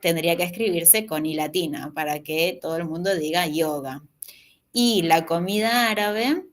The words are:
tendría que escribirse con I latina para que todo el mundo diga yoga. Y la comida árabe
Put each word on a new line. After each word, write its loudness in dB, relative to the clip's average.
tendría 2
que 0
escribirse 2
con -2
I -2
latina -4
para -4
que 0
todo -4
el -4
mundo -2
diga 0
yoga. -2
Y 2
la 4
comida 0
árabe 0